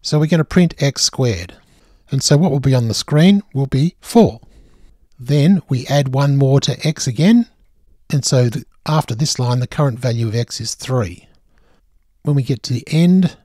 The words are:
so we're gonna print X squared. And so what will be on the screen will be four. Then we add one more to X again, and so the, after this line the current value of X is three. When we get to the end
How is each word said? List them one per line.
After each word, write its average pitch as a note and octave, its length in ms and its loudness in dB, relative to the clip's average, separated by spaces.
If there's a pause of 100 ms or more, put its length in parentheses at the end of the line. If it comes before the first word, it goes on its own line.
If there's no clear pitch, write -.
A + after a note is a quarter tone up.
so - 160 -4
we're D#3 100 2
gonna D#3+ 160 2
print - 380 0
X C#3 220 -2
squared. G2 520 -4 (540)
And C3+ 140 -4
so D3+ 140 4
what E3 140 2
will C#3+ 80 0
be C3 140 0
on A#2+ 140 0
the G#2+ 60 -4
screen F#3 500 2 (100)
will C3+ 140 -2
be C#3+ 320 -2
four. C3+ 400 2 (800)
Then D3 500 2
we B2+ 180 -4
add C3+ 280 -2
one C#3 200 2
more C#3 260 4
to - 260 -4
X - 180 -4
again, F#3+ 420 2 (640)
and C#3+ 160 -2
so B2 240 2
the, A#2 160 -10 (200)
after D3+ 280 -2
this C3+ 240 -4
line B2 220 -2
the B2+ 80 -4
current C3 320 -4
value A#2 280 -4
of G#2 80 -6
X A#2 260 -6
is A2+ 120 -8
three. A2 540 -6 (960)
When D3 120 0
we C#3 80 0
get C3+ 200 -6
to - 100 -6
the - 140 -6
end F3 580 2